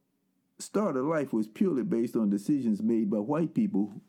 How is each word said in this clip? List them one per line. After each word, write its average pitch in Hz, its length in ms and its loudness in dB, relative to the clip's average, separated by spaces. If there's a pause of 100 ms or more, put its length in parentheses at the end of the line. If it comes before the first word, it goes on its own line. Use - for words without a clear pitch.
(580)
start 190 400 -2
of 131 80 0
life 156 260 -2
was 110 160 0
purely 151 360 0
based 117 320 0
on 110 160 2
decisions 110 500 0
made 110 300 2
by 107 80 0
white 151 340 -2
people 101 560 0